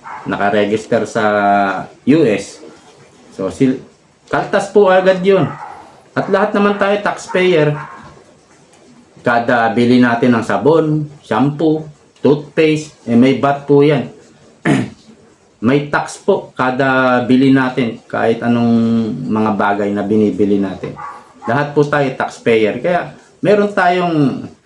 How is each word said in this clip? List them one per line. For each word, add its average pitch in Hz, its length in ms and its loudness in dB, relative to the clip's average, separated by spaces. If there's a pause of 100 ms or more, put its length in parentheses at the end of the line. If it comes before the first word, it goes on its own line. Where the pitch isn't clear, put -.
(280)
nakaregister 104 800 -2
sa 110 160 -4 (800)
U 147 220 4
S. - 340 -4 (720)
So, 95 160 -6
sil-, 131 320 -2 (480)
kaltas 170 400 -4
po 202 240 4
agad 185 320 2
yun. 185 240 2 (640)
At - 160 -4
lahat 196 240 0
naman 202 240 2
tayo 202 240 0
taxpayer, 170 720 0 (1500)
kada 117 480 2
bili 120 300 4
natin 120 340 2
ng 110 80 -2
sabon, 151 640 0 (160)
shampoo, 156 640 -2 (320)
toothpaste, 151 720 0 (160)
eh, 117 80 2
may 127 240 4
vat 139 240 -2
po 143 160 4
yan. 143 320 2 (480)
<clears throat> - 380 -2 (600)
May 147 320 0
tax - 240 -4
po - 400 -4
kada 127 720 0
bili 131 240 4
natin, 127 560 -2
kahit 113 320 -2
anong 117 720 0 (160)
mga 107 220 -2 (100)
bagay 101 320 -2
na 101 80 -4
binibili 101 560 0
natin. 92 400 -6 (480)
Lahat 143 320 -2
po 147 80 4
tayo 143 320 0
taxpayer. 110 640 0
Kaya, 175 400 -4 (240)
meron 208 280 0
tayong 170 720 0 (200)